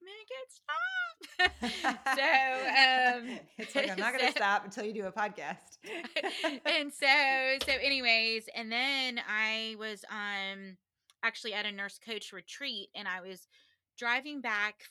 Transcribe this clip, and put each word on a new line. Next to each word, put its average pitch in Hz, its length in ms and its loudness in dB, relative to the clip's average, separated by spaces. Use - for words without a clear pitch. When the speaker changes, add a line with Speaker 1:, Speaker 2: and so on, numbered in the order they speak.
Speaker 1:
"Make 415 300 -18
it 523 200 -12
stop." 679 1000 -2
<laughs> 247 440 -2
So, 269 160 2
um, 262 1200 4
<laughs> - 40 -20
Speaker 2:
<laughs> - 80 -18
It's 220 180 -10
like, 269 140 2
"I'm 185 100 -2
not 233 140 2
gonna 269 140 4
Speaker 1:
so - 0 -
Speaker 2:
stop 202 380 4
until 208 200 -8
you 220 80 -4
do 208 120 -4
a 190 60 -6
podcast." 190 720 -6
<laughs> 359 200 -8
Speaker 1:
<laughs> 320 600 -4
And 294 280 0
so, 269 720 4
so 285 80 0
anyways, 226 840 2
and 226 160 -6
then 254 560 -2
I 220 520 -2
was, 214 300 -8
um, 196 680 -6
actually 220 300 -4
at 208 120 -2
a 208 60 -4
nurse 196 280 -10
coach 220 340 -10
retreat, 214 600 -10
and 202 120 -8
I 180 140 -6
was 185 260 -14
driving 262 440 -2
back 214 500 -2